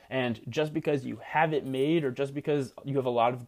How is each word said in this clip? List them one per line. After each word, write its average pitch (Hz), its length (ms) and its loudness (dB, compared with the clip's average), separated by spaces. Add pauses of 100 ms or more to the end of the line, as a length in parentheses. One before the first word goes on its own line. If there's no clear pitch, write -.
(120)
And 123 380 -2
just 156 240 -2
because 147 320 -2
you 117 180 -8
have 156 300 2
it 143 120 0
made 139 380 2
or 131 80 0
just 139 240 -4
because 147 380 -2 (100)
you 139 140 -4
have 127 80 2
a 131 40 0
lot 120 240 4
of 123 140 -10